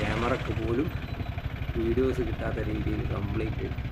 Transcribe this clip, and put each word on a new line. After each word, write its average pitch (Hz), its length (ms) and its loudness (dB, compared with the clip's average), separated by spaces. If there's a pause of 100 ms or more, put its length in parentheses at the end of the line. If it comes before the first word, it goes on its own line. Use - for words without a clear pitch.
ക്യാമറയ്ക്ക് 117 580 2
പോലും 117 280 2 (920)
വീഡിയോസ് 127 500 4
കിട്ടാത്ത 113 300 -2 (100)
രീതിയിൽ 107 320 0 (140)
കംപ്ലീറ്റ് 107 520 -2 (260)